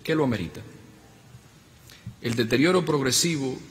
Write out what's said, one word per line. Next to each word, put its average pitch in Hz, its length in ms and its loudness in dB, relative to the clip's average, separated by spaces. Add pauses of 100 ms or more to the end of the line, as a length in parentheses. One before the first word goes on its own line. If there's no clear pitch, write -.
¿qué 160 100 0
lo 156 120 4
amerita? 98 340 -4 (1600)
El 117 140 -2
deterioro 127 480 4
progresivo 139 760 0 (140)